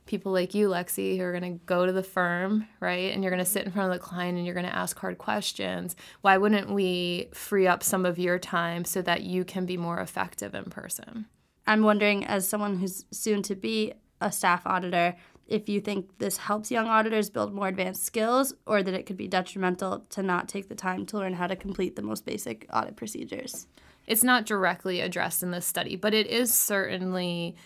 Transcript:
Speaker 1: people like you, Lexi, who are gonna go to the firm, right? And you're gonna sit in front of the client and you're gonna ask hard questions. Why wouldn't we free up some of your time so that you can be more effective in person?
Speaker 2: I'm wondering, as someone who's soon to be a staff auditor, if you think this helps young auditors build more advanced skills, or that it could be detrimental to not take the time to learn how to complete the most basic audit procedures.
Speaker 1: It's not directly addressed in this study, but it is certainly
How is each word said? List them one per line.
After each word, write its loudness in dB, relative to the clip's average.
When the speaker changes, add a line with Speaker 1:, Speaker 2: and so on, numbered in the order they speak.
Speaker 1:
people -4
like 2
you, 6
Lexi, 0
who -2
are -2
gonna -4
go 2
to 4
the 2
firm, 2
right? -2
And -2
you're 0
gonna 0
sit 0
in -6
front 0
of -4
the -16
client -4
and -2
you're -4
gonna -2
ask -4
hard -6
questions. -2
Why 8
wouldn't 4
we 0
free 2
up 4
some 2
of 0
your 2
time -2
so -2
that 0
you -2
can -4
be -4
more -2
effective -6
in -6
person? -12
Speaker 2:
I'm 6
wondering, 4
as 0
someone -2
who's -4
soon 0
to -4
be -2
a 0
staff 2
auditor, 2
if -2
you 0
think -6
this -2
helps -4
young 2
auditors 2
build 0
more -2
advanced -2
skills, 2
or 4
that -2
it -4
could -8
be -6
detrimental 0
to -4
not 0
take -8
the -12
time -4
to -6
learn -2
how -2
to -2
complete -4
the -8
most -6
basic -8
audit -2
procedures. -8
Speaker 1:
It's 4
not 4
directly 0
addressed -2
in -2
this -4
study, -2
but 0
it 4
is 2
certainly 0